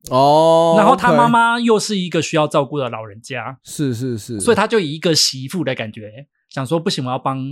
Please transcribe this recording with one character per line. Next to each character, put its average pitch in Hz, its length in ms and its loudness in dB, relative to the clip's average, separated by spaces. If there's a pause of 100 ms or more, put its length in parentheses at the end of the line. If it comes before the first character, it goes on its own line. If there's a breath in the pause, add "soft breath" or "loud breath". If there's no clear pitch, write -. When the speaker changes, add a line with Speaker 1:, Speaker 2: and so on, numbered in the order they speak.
(100)
Speaker 1:
哦， 160 680 4
Speaker 2:
然 - 80 6
后 - 80 6
她 - 180 2
妈 233 160 4
妈 233 280 2
Speaker 1:
OK。 240 80 -2
Speaker 2:
又 226 140 4
是 208 200 -4
一 180 100 -4
个 160 140 0
需 - 140 -4
要 151 100 2
照 147 180 0
顾 143 140 -8
的 127 100 -4
老 110 160 -10
人 107 160 -18
家。 123 440 -10
Speaker 1:
是， 139 280 -4
是， 120 240 -4
是。 107 220 -10
Speaker 2:
所 220 160 2
以 - 20 -2
她 196 80 0
就 220 140 0
以 151 160 -4
一 160 40 -10
个 165 140 0
媳 135 360 -2
妇 170 160 -6
的 131 100 -4
感 113 160 -8
觉， 104 180 -16 (400)
想 135 160 -8
说 156 140 -2
不 165 100 -4
行， 156 160 -4
我 127 60 -4
要 127 80 -4
帮， 135 340 -4